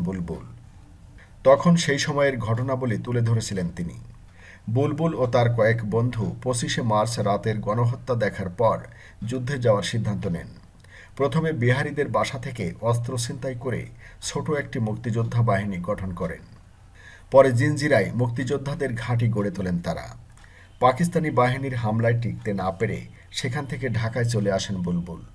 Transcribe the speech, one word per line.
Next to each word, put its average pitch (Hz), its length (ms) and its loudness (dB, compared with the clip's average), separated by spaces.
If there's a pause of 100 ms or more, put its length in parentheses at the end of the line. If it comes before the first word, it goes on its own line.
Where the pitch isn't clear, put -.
বুলবুল। 87 420 -4 (1000)
তখন 139 320 8
সেই 143 220 2
সময়ের 143 400 2
ঘটনাবলী 123 600 -2
তুলে 120 240 0
ধরেছিলেন 110 480 0
তিনি। - 260 -8 (760)
বুলবুল 151 440 0
ও 127 120 2
তার 120 280 4
কয়েক 113 260 4 (100)
বন্ধু 113 340 0 (180)
পঁচিশে 127 400 -2
মার্চ 113 360 2
রাতের 101 400 0
গণহত্যা 120 560 0
দেখার 101 360 -2
পর - 280 2 (480)
যুদ্ধে 127 320 -4
যাওয়ার 107 320 2
সিদ্ধান্ত 101 360 -2
নেন। 82 240 -4 (680)
প্রথমে 156 360 0
বিহারীদের 139 560 0
বাসা 110 300 -2
থেকে - 260 -8 (160)
অস্ত্র 117 380 0
ছিনতাই 131 420 -6
করে 113 220 -4 (400)
ছোট - 280 -6
একটি 143 280 -4
মুক্তিযোদ্ধা 113 640 -2
বাহিনী 101 400 0
গঠন 92 320 -4
করেন। 87 280 -6 (880)
পরে 135 220 10
জিঞ্জিরায় 143 640 4
মুক্তিযোদ্ধাদের 135 800 -2
ঘাঁটি 120 340 0
গড়ে 101 220 0
তোলেন 90 280 -2
তারা। 85 280 -6 (720)
পাকিস্তানি 156 500 2
বাহিনীর 127 460 2
হামলায় 117 440 2
টিকতে 101 340 -4
না 92 160 -2
পেরে 95 280 -4 (340)
সেখান 139 340 -4
থেকে 131 240 -6
ঢাকায় 117 380 0
চলে 101 240 2
আসেন 95 300 -2
বুলবুল। 87 380 -2 (140)